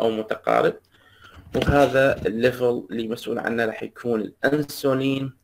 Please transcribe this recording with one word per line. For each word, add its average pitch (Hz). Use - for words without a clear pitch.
أو 113
متقارب، 113
وهذا 135
الليفل 120
اللي 113
مسؤول 117
عنه 117
راح 110
يكون 113
الأنسولين 135